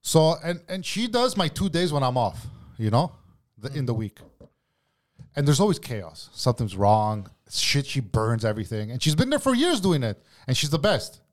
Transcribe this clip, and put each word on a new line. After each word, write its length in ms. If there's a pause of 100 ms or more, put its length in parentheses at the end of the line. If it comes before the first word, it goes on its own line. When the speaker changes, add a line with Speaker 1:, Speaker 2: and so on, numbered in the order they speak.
Speaker 1:
So, 420
and, 240
and 180
she 220
does 300
my 100
two 220
days 240
when 100
I'm 140
off, 300 (300)
you 120
know, 220 (460)
the, 200
in 80
the 80
Speaker 2:
Mm-hmm. 60
Speaker 1:
week. 200 (1160)
And 120
there's 120
always 200
chaos. 540
Something's 420
wrong. 540 (220)
Shit, 340
she 140
burns 440
everything. 480
And 100
she's 140
been 140
there 100
for 140
years 260
doing 240
it. 180 (260)
And 100
she's 120
the 100
best 420 (120)